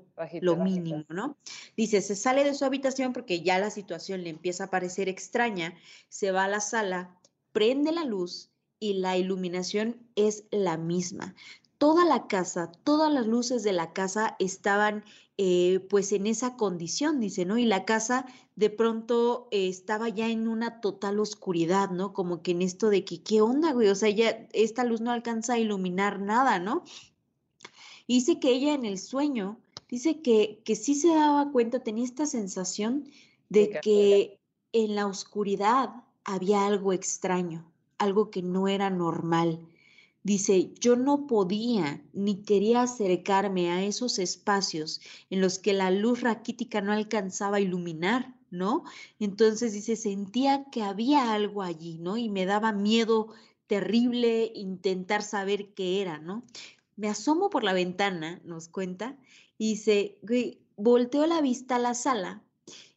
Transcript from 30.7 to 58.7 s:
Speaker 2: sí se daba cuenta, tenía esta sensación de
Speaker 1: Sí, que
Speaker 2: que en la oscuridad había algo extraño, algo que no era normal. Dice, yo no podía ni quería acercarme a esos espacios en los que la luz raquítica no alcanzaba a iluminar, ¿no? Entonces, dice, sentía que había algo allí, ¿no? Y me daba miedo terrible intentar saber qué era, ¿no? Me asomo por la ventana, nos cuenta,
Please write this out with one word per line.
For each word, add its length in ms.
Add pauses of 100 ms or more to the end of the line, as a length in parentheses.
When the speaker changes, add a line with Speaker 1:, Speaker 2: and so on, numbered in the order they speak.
Speaker 2:
sí 200
se 140
daba 420
cuenta, 280
tenía 240
esta 220
sensación 800 (440)
de 160
Speaker 1:
Sí, 60
que 100
Speaker 2:
que 580 (340)
en 220
la 120
oscuridad 840 (340)
había 440
algo 260
extraño, 800 (260)
algo 320
que 140
no 240
era 220
normal. 680 (640)
Dice, 580
yo 160
no 320
podía 760 (100)
ni 300
quería 400
acercarme 880
a 120
esos 360
espacios 840 (280)
en 120
los 180
que 140
la 180
luz 300
raquítica 600
no 100
alcanzaba 680
a 40
iluminar, 760 (160)
¿no? 320 (360)
Entonces, 540
dice, 220
sentía 760
que 120
había 500
algo 300
allí, 360
¿no? 180
Y 120
me 160
daba 280
miedo 560 (500)
terrible 760
intentar 680
saber 500
qué 280
era, 180
¿no? 240 (540)
Me 100
asomo 420
por 140
la 100
ventana, 720
nos 240
cuenta, 500 (400)